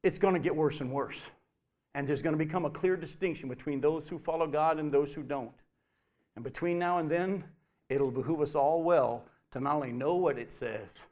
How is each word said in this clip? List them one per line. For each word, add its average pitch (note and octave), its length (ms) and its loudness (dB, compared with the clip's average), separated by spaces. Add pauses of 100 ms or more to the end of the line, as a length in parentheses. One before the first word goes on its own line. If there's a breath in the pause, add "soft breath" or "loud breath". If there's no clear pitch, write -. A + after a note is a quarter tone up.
it's F#3 140 2
gonna F#3 220 4
get D#3+ 140 0
worse D3+ 280 2
and B2+ 100 -4
worse. C3+ 380 -6 (640)
And C#3+ 120 -2
there's C#3+ 180 0
gonna D#3+ 140 2
become D#3 280 0
a C#3+ 60 -2
clear F#3 260 2
distinction E3+ 500 -4
between C3+ 320 -4
those D3+ 300 2
who F3 80 -6
follow E3 300 0
God D#3 300 2
and D3+ 140 -2
those C#3 220 2
who - 100 -8
don't. B2+ 320 -6 (800)
And A2+ 80 -12
between E3+ 360 -2
now F3 180 2
and D#3+ 120 0
then, F3+ 360 0 (420)
it'll C3+ 240 2
behoove C3 300 0
us C#3+ 140 0
all D3+ 280 4
well C3 420 4 (260 soft breath)
to C3+ 100 -6
not C#3 140 0
only C3+ 180 -4
know C#3 220 0
what D#3+ 220 2
it A#2+ 140 -10
says A2 600 -8